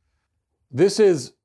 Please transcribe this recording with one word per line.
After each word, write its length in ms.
This 300
is 320